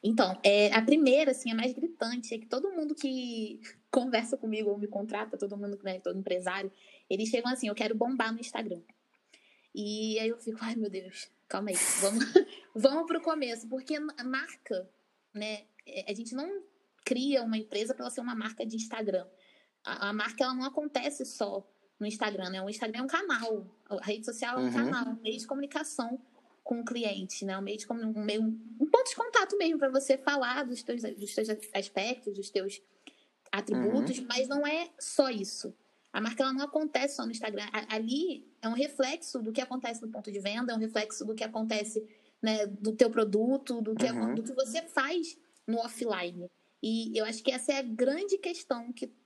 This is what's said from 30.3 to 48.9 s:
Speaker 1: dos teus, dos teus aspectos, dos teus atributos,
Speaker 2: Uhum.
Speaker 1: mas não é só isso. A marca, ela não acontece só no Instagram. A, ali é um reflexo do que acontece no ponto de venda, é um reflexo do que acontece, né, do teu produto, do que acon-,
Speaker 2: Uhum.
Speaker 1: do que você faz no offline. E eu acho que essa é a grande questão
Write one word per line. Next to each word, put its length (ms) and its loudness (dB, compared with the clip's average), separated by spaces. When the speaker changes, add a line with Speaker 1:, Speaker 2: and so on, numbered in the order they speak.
Speaker 1:
dos 180 -4
teus, 200 -4
dos 340 -6
teus 140 0
aspectos, 640 -2
dos 120 -8
teus 320 -2
atributos, 680 2
Speaker 2:
Uhum. 80 -8
Speaker 1:
mas 200 2
não 180 0
é 320 0
só 320 2
isso. 440 -6
A 100 -2
marca, 220 0
ela 100 2
não 100 -2
acontece 540 0
só 80 -4
no 60 -4
Instagram. 420 -6
A, 220 -4
ali 520 -2
é 80 -2
um 40 0
reflexo 680 0
do 100 -4
que 100 0
acontece 400 -6
no 80 -8
ponto 220 -10
de 80 -6
venda, 320 -2
é 40 -2
um 40 0
reflexo 460 -2
do 100 -2
que 80 -4
acontece, 640 -2
né, 240 2
do 280 -2
teu 160 8
produto, 720 2
do 140 0
que 120 2
acon-, 220 0
Speaker 2:
Uhum. 60 2
Speaker 1:
do 80 -2
que 100 -6
você 300 0
faz 540 0
no 120 2
offline. 680 -4
E 360 0
eu 80 2
acho 180 -6
que 80 4
essa 220 -2
é 60 2
a 40 -2
grande 540 2
questão 540 -4